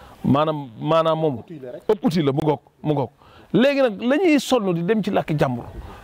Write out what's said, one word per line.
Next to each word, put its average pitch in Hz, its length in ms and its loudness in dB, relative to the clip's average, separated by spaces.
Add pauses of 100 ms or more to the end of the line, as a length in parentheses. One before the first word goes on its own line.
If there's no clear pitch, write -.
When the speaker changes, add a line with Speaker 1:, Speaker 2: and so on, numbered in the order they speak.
(240)
Speaker 1:
Maanaam, 147 440 0 (140)
maanaam 160 380 2
moomu 151 200 -2
Speaker 2:
Outil 151 240 -18
la 123 80 -14
rek. 156 160 -16
Speaker 1:
ëpp 214 180 0
outil 165 200 2
la, 135 80 2
mu 143 100 -2
ngoog, 151 160 0 (240)
mu 156 100 0
ngoog. 131 160 -4 (440)
Léegi 269 280 4
nag 208 200 0
la 247 160 0
ñuy 311 220 4
sonn 202 340 0
di 170 100 -2
dem 214 180 0
ci 196 100 -4
làkki 180 280 -2
jàmbur, 127 240 -2 (400)